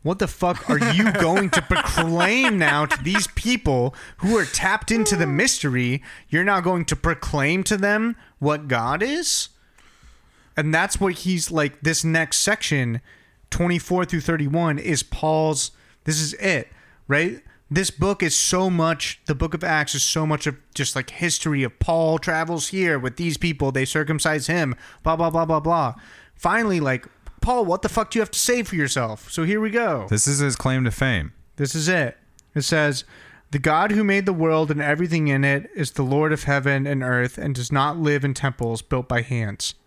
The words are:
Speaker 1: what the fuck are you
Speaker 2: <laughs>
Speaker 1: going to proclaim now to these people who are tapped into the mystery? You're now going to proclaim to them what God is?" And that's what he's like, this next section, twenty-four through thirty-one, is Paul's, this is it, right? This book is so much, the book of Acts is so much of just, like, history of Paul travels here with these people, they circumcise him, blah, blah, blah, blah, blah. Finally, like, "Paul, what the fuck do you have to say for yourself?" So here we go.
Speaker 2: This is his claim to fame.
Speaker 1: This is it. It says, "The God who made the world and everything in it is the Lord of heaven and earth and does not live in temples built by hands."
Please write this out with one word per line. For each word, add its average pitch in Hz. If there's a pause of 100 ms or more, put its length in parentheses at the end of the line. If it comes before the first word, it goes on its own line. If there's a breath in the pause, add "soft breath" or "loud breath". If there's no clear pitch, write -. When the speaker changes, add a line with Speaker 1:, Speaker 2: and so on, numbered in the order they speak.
Speaker 1:
what 180
the 185
fuck -
are 190 (160)
you 208
Speaker 2:
<laughs> -
Speaker 1:
going 185
to 190
proclaim 202
now 151
to 202
these 190
people 135 (240 loud breath)
who 214
are 175
tapped 208
into 214
the 165
mystery? 135 (260 loud breath)
You're 170
now 196
going 175
to 156
proclaim 165
to 214
them 214 (240 loud breath)
what 151
God 131
is?" 294 (1080 soft breath)
And 156
that's 185
what 190
he's 175
like, 151
this 156
next 160
section, 131 (500 soft breath)
twenty-four 180
through 170
thirty-one, 156
is -
Paul's, 156 (340 soft breath)
this 151
is 151
it, 185 (400 soft breath)
right? 156 (280 soft breath)
This 175
book 190
is 160
so 185
much, 165
the 151
book 160
of 165
Acts 156
is 135
so 156
much 151
of 143 (180)
just, -
like, 131
history 156
of 120
Paul 165
travels 160
here 175
with 123
these 170
people, 147
they 131
circumcise 156
him, 156 (300 loud breath)
blah, 160
blah, 165
blah, 165
blah, 156
blah. 156 (400 loud breath)
Finally, 202
like, 131 (340)
"Paul, 247
what 226
the 214
fuck 220
do 233
you 220
have 202
to -
say 247
for 190
yourself?" 123
So 160
here 208
we 220
go. 175
Speaker 2:
This 107
is 139
his 139
claim 131
to 117
fame. 104 (240)
Speaker 1:
This 143
is 156
it. 160 (380)
It 143
says, 147 (480 loud breath)
"The 143
God 165
who 214
made 196
the 196
world 160
and 147
everything 156
in 139
it 139
is 160
the 143
Lord 147
of 147
heaven 139
and 139
earth 123
and 139
does 123
not 147
live 147
in 139
temples 120
built 127
by 120
hands." 110 (120)